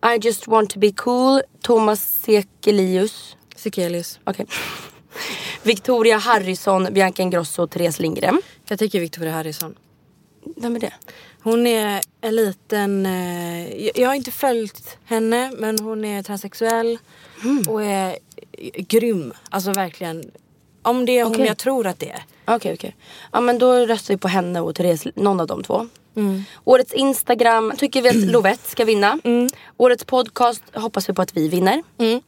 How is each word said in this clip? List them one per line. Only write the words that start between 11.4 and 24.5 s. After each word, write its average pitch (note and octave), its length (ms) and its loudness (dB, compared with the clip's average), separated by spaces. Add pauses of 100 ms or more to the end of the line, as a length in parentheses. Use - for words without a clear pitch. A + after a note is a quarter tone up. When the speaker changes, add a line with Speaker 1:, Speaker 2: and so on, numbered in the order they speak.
Speaker 2:
Hon A#3 240 2
är G#3+ 340 0 (200)
en A3 160 -2
liten... G3+ 720 0
Eh, F3 760 -6
jag, - 140 -4
jag B3 100 4
har C4+ 60 2
inte C4 160 -6
följt - 760 -4
henne, A#3 540 0
men A3 200 -2
hon G#3+ 260 -6
är G3+ 180 -6
transsexuell A3+ 760 -2 (460)
Speaker 1:
Mm. B3+ 240 0
Speaker 2:
och G#3+ 160 -2
är F#3+ 340 -4 (580)
grym. G3 560 0 (180)
Alltså G3 220 -4
verkligen, E3+ 580 -4 (520)
om B3 240 2
det B3 120 4
är A#3+ 60 4
hon A3 100 0
Speaker 1:
Okej. A3 120 4
Speaker 2:
jag G#3+ 120 0
tror B3+ 280 0
att F3+ 120 -4
det - 120 -10
är. - 120 -14 (240)
Speaker 1:
Okej, A3 280 0
okej. - 220 -12 (360)
Ja, - 80 2
men A#3+ 180 2
då B3+ 140 6 (140)
röstar A3 280 0
vi F#3 40 -6
på F#3+ 100 -2
henne F3 320 0